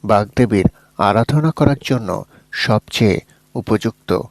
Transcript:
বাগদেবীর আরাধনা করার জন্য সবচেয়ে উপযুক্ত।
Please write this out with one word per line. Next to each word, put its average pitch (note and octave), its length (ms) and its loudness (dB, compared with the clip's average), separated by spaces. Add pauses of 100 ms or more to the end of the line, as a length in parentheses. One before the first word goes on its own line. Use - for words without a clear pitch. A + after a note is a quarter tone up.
বাগদেবীর G#2 600 2 (320)
আরাধনা A#2 540 2
করার C#3 360 0
জন্য A2+ 220 -2 (420)
সবচেয়ে - 640 0 (380)
উপযুক্ত। - 560 -4 (200)